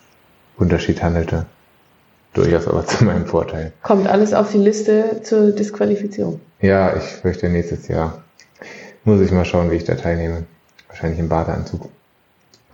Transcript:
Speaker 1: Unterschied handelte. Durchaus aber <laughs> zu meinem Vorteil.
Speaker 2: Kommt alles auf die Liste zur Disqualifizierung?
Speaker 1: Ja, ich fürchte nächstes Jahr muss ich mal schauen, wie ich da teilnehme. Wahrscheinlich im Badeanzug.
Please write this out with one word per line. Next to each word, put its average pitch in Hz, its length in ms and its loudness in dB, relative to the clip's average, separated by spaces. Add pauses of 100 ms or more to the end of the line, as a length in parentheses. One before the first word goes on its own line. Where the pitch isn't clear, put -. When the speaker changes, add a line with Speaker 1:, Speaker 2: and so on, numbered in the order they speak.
(580)
Speaker 1:
Unterschied - 460 0
handelte. 82 420 -2 (880)
Durchaus 85 360 2
aber 85 160 0
<laughs> - 20 -14
zu - 160 2
meinem 87 220 2
Vorteil. 82 560 -4
Speaker 2:
Kommt 196 260 2
alles 208 260 2
auf 214 180 2
die 214 80 0
Liste 214 640 2
zur 208 280 4
Disqualifizierung? 202 880 -2 (220)
Speaker 1:
Ja, 95 340 4
ich - 80 -4
fürchte - 460 -4
nächstes - 400 -2
Jahr 80 300 -4 (880)
muss 107 140 6
ich 92 140 4
mal 90 100 4
schauen, 85 260 0
wie 82 60 0
ich 82 80 -2
da 82 120 -2
teilnehme. 82 480 -4 (440)
Wahrscheinlich 82 320 -6
im 82 80 -2
Badeanzug. 82 640 -4 (840)